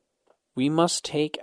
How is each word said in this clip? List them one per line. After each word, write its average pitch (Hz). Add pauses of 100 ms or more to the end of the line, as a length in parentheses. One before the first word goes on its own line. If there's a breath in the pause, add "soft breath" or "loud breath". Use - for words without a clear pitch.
(560)
We 131
must 165
take 151